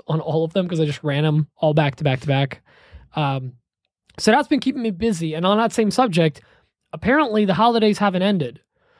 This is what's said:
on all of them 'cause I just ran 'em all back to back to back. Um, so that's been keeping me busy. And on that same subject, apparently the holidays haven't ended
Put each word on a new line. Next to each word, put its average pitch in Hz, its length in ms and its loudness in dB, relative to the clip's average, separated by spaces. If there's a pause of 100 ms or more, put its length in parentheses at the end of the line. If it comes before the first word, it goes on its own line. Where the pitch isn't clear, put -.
on 160 140 -2
all 160 240 -2
of 165 80 -6
them 180 160 -2
'cause 170 100 -4
I 160 60 2
just 147 180 -4
ran 147 220 0
'em 156 220 2 (100)
all 151 160 0
back 147 240 0
to 156 80 -6
back 131 160 0
to - 60 -14
back. 139 340 -2 (540)
Um, 135 400 -4 (640)
so - 140 2
that's 285 160 2
been 294 120 0
keeping 262 220 -4
me 226 80 -2
busy. 170 440 -4
And 165 120 -4
on 202 100 2
that 226 160 0
same 214 180 0
subject, 170 520 0 (500)
apparently 220 540 0
the 185 80 2
holidays 220 440 2
haven't 185 240 0
ended 180 380 -2 (400)